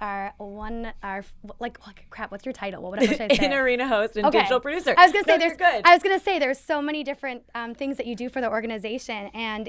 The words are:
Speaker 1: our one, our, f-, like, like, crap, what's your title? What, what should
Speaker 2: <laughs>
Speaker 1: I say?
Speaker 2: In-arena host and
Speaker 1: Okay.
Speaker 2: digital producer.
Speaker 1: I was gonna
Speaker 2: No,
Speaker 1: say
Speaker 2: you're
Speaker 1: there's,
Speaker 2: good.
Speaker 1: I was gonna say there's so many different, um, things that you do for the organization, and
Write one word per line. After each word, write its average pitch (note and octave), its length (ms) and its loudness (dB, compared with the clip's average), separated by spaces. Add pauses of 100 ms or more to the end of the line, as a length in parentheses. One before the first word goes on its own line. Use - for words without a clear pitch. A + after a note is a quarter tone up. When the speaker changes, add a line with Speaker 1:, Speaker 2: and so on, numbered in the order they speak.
Speaker 1:
our G3+ 380 -8
one, G#3+ 540 -10 (100)
our, G3 160 -8
f-, G3 160 -16 (240)
like, A#3+ 280 -10
like, - 220 -20
crap, A3 220 -12
what's G3 160 -12
your C4 80 -6
title? G3 260 -10
What, F#3 120 -10
what D4+ 100 0
should B3 180 2
Speaker 2:
<laughs> A3 120 0
Speaker 1:
I - 20 4
say? - 100 2
Speaker 2:
In-arena C4 420 2
host A3 300 0
and G#3+ 100 0
Speaker 1:
Okay. D4 120 4
Speaker 2:
digital B3 220 2
producer. C#4+ 360 -2
Speaker 1:
I F4 80 10
was - 80 10
gonna G4+ 140 0
Speaker 2:
No, D#4+ 80 6
Speaker 1:
say D#4+ 100 4
Speaker 2:
you're E4 120 0
Speaker 1:
there's, F4 180 4
Speaker 2:
good. G#3+ 100 -2
Speaker 1:
I F4 100 10
was F4 80 6
gonna F#4 180 2
say F#4+ 180 0
there's C4+ 220 0
so D4+ 200 -4
many D4 240 -4
different, C4 380 -8 (120)
um, A#3 200 -8
things C#4 240 -6
that A3+ 80 -6
you A#3 100 -6
do B3 140 -8
for C4 100 -6
the A#3 80 0
organization, A3 840 -6
and G#3+ 340 -8